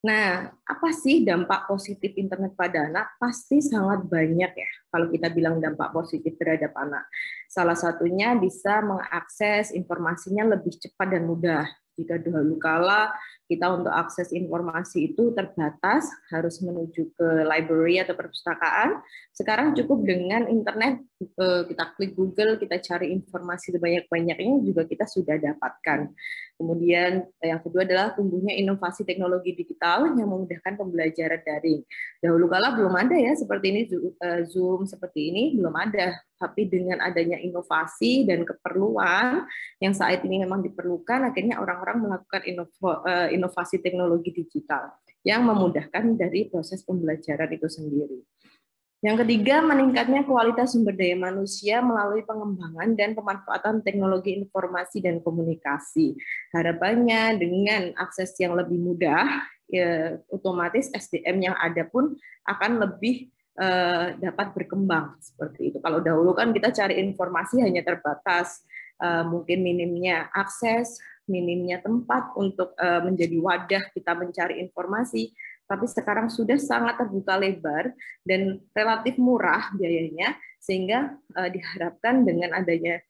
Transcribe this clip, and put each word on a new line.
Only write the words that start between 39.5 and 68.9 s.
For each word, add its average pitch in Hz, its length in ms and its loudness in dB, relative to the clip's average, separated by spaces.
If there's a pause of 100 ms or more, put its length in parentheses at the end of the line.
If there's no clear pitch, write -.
yang 196 160 2
saat 185 300 2
ini 190 200 0
memang 185 200 -2
diperlukan, 180 680 -2
akhirnya 208 280 -2
orang-orang 196 480 -2
melakukan 190 400 -6
inovo-, 175 580 -4
eh, 180 280 2
inovasi 180 480 -2
teknologi 175 480 0
digital 151 640 -6 (320)
yang 220 160 4
memudahkan 208 720 2
dari 185 320 0
proses 180 400 -8
pembelajaran 160 640 -2
itu 156 160 -4
sendiri. 147 560 -4 (800)
Yang 220 240 4
ketiga, 233 340 4
meningkatnya 269 640 4
kualitas 240 500 2
sumber 214 220 4
daya 185 240 2
manusia 196 640 -2
melalui 220 420 2
pengembangan 202 720 -4
dan 208 180 0
pemanfaatan 208 720 -2
teknologi 190 560 0
informasi 180 640 -6
dan 175 180 0
komunikasi. 160 960 -2 (400)
Harapannya 220 840 2
dengan 185 600 0
akses 185 400 -6
yang 175 160 0
lebih 175 260 0
mudah, 180 640 0 (220)
ya, 170 500 0 (140)
otomatis 185 640 -2
S - 160 -10
D 175 160 -2
M 185 160 0
yang 185 160 0
ada 165 260 0
pun 269 320 0 (300)
akan 214 340 0
lebih, 226 480 -2 (300)
eh, 180 560 2
dapat 190 420 -4
berkembang 175 640 -2
seperti 143 540 -6
itu. - 80 -8
Kalau 165 180 0
dahulu 165 320 4
kan 226 220 4
kita 214 160 4
cari 196 320 0
informasi 185 580 0
hanya 180 240 2
terbatas, 170 800 -2 (400)